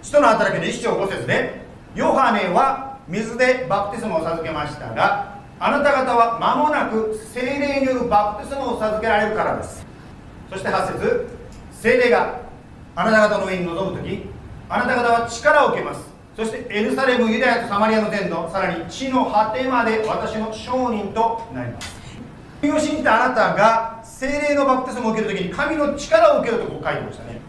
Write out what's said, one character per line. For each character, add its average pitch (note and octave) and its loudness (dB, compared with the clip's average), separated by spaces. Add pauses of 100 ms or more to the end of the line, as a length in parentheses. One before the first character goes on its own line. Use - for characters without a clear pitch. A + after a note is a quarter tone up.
使 - -14
徒 D4 8
の B3+ 6
働 G#3 2
き - -2
の - -2
一 - -4
章 - 0
五 G3 0
節 - -4
で、 - -2 (300)
「ヨ C4+ 2
ハ B3+ 4
ネ G3+ 0
は - 0 (140)
水 A3+ -4
で B3+ 2
バ G#3+ 0
プ B3+ -8
テ A3 -8
ス A3 -6
マ E3 0
を D#3+ -4
授 E3 -4
け D#3+ -6
ま D3 -4
し B2 -8
た B2 -12
が、 G3+ 0 (280)
あ F#3+ 2
な C#4+ 2
た C#4+ 6
方 C4 2
は A#3 4
間 G#3+ 2
も D4+ 4
な D4 0
く A3 -2 (200)
聖 B3+ -2
霊 C#4 0
に C4 2
よ B3+ 2
る A#3+ -2
バ G#3 2
プ A3 -10
テ C#4 -6
ス - -6
マ C4+ -4
を A#3+ -4
授 G#3+ -2
け A3+ 0
ら G#3+ 4
れ G#3 2
る G#3+ -2
か - 0
ら - -2
で - -6
す。」 - -14 (640)
そ F#3+ -10
し - -8
て - -2
八 - 0
節、 - 0 (460)
「聖 B3 2
霊 B3 4
が G3+ 2 (600)
あ E3+ 0
な G#3+ 2
た G#3+ 6
方 F#3+ 0
の F#3+ -2
上 F#3 -2
に F3 -2
臨 F3 -4
む - -8
と - -8
き、 F3 -8 (400)
あ G3 -2
な - 0
た C4 2
方 A#3 4
は A#3 -4
力 D4 4
を - 2
受 - -2
け F3+ -4
ま F3 -6
す。 - -14 (280)
そ A3 -2
し A3 -2
て - -8
エ G#3 0
ル B3+ 0
サ C4 0
レ B3 4
ム、 A3 4
ユ A3 2
ダ B3+ 4
ヤ A#3 2
と - -8
サ G3+ 0
マ G#3+ 4
リ A3 4
ア G#3+ 4
の G#3+ 0
全 G3 -2
土、 E3+ -4
さ G3 -2
ら F3+ 0
に E3+ -6
地 C4 -6
の B3+ 2
果 G#3 2
て B3+ -2
ま A#3+ 2
で G#3+ 0
私 - -4
の G#3+ -4
証 B3 -2
人 G#3 -6
と A#3 0 (120)
な B2 -6
り A#2 -8
ま G2+ -12
す。」 - -12 (640)
福 D4 2
音 D4 2
を - 4
信 D4+ 0
じ C4 -4
た A#3+ 6
あ B3+ 2
な B3+ -2
た F#3+ 4
が A3+ 4
聖 - -8
霊 D4 0
の C#4 4
バ B3+ 4
プ A#3 -4
テ G#3+ -6
ス B3 -6
マ A3 0
を - 0
受 A3 -2
け G3 -2
る F#3+ -2
と F#3 -4
き F3+ -2
に、 - -4
神 D#4 -2
の D4 0
力 D#4 2
を - 2
受 A#3 -2
け A3 0
る - -2
と - -6
こ - -10
う - -8
書 D3+ -2
い D3 -2
て - -6
ま - -10
し - -14
た - -16
ね。 - -14